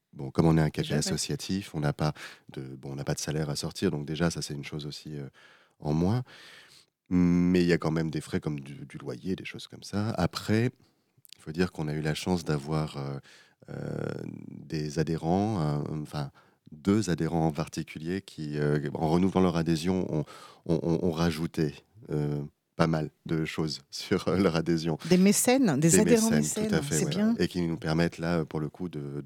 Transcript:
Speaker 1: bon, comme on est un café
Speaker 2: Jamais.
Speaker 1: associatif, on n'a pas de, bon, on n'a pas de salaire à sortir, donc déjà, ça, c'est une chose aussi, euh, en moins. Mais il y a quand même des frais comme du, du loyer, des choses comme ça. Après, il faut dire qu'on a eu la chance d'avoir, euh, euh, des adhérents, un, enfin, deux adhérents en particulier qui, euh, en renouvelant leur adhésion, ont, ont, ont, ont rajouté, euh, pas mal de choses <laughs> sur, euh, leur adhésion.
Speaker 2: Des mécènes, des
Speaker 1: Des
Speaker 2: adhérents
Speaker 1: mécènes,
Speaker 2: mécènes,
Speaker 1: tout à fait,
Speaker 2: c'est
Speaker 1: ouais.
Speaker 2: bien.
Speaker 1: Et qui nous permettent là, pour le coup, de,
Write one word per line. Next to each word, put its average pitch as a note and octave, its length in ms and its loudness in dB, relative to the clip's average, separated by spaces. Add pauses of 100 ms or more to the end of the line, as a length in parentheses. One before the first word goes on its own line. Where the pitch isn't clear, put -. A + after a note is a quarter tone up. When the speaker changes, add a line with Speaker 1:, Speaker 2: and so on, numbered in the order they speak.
(120)
Speaker 1:
bon, C#2 180 -10
comme D#2+ 160 4
on D#2+ 100 8
est D#2+ 60 6
un D2+ 80 4
café D#2+ 180 -2
Speaker 2:
Jamais. D2+ 120 0
Speaker 1:
associatif, - 760 -4
on D#2 60 -4
n'a C#3+ 120 0
pas D2+ 200 -2 (400)
de, C#2 100 -10
bon, C2+ 300 -12
on C2+ 40 -10
n'a C#2 80 -8
pas D2 100 -2
de - 60 -6
salaire D2+ 300 -4
à D2 60 -4
sortir, E2 340 -2
donc D2 160 -4
déjà, D#2+ 240 0
ça, D#2 120 -6
c'est - 120 -8
une C#2+ 100 -8
chose D2+ 220 -10
aussi, D2+ 300 -12
euh, C#2 120 -10 (520)
en D2+ 120 -2
moins. F#2 300 2 (840)
Mais F2+ 540 6
il F2 40 4
y E2+ 60 4
a E2 60 4
quand E2 120 0
même D#2+ 200 0
des D2+ 100 -4
frais - 200 -4
comme D3+ 200 -4
du, C#3+ 140 -14 (140)
du - 100 -16
loyer, B2 360 -6
des - 100 -6
choses - 220 -12
comme - 160 -18
ça. G#2 280 -2
Après, G#2+ 560 0 (720)
il - 40 -20
faut - 100 -10
dire F2 200 0
qu'on D#2 160 -4
a D2 60 -2
eu D2+ 80 -2
la D2+ 120 0
chance F2+ 300 -2
d'avoir, D2+ 540 -2
euh, C#2 200 -6 (520)
euh, G1+ 340 -8 (440)
des D2+ 520 -6
adhérents, E2+ 600 0
un, D2 220 0 (200)
enfin, C#3 280 -6 (400)
deux F#2+ 400 0
adhérents D#2+ 380 2
en D#2 40 2
particulier D#2+ 680 -6
qui, D2 360 -8
euh, D2 200 2 (160)
en D#2 140 0
renouvelant F2+ 320 4
leur F2+ 160 4
adhésion, E2+ 580 0
ont, D2+ 100 0 (420)
ont, E2 160 2
ont, - 200 2
ont F#2 80 2
rajouté, D#2+ 640 0 (380)
euh, D3 280 0 (360)
pas E2 100 4
mal D#2 240 0 (160)
de D#2+ 180 -2
choses D#2 420 -4
<laughs> - 40 -20
sur, - 380 -2
euh, F2 100 2
leur F2+ 160 4
adhésion. E2 420 2 (120)
Speaker 2:
Des F#3 100 8
mécènes, G3+ 600 4
des E3 100 6
Speaker 1:
Des F#3 100 6
Speaker 2:
adhérents A3 300 4
Speaker 1:
mécènes, A3+ 80 4
Speaker 2:
mécènes, A3 300 0
Speaker 1:
tout G#3 80 2
à E3 60 2
fait, C#3+ 160 -2
Speaker 2:
c'est F3+ 80 2
Speaker 1:
ouais. D#3 40 -2
Speaker 2:
bien. G#3+ 300 2
Speaker 1:
Et F2+ 80 2
qui F2+ 140 -2
nous E2 140 0
permettent E2 420 0
là, E2 260 0
pour D#2 160 -4
le D2+ 80 -2
coup, F2+ 200 -8
de, C#2+ 380 -8